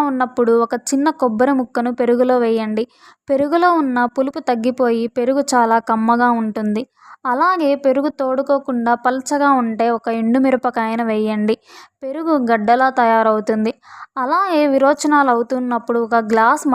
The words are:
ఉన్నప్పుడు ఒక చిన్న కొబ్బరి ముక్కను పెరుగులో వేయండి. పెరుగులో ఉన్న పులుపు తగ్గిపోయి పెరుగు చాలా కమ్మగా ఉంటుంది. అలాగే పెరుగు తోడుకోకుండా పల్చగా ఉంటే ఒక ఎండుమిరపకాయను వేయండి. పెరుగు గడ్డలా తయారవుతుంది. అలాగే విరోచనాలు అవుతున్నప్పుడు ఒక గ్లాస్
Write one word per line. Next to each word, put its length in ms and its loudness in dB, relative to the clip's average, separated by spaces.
ఉన్నప్పుడు 460 0
ఒక 100 -6
చిన్న 180 0
కొబ్బరి 400 0
ముక్కను 300 -4
పెరుగులో 380 2
వేయండి. 460 -2
పెరుగులో 420 2
ఉన్న 160 -2
పులుపు 340 -4
తగ్గిపోయి 540 0
పెరుగు 360 0
చాలా 260 4
కమ్మగా 380 2
ఉంటుంది. 400 -4
అలాగే 380 0
పెరుగు 340 0
తోడుకోకుండా 760 -2
పల్చగా 440 0
ఉంటే 340 -2
ఒక 140 -6
ఎండుమిరపకాయను 880 0
వేయండి. 460 -2
పెరుగు 320 -4
గడ్డలా 380 2
తయారవుతుంది. 760 2
అలాగే 380 0
విరోచనాలు 600 2
అవుతున్నప్పుడు 720 -2
ఒక 140 2
గ్లాస్ 340 2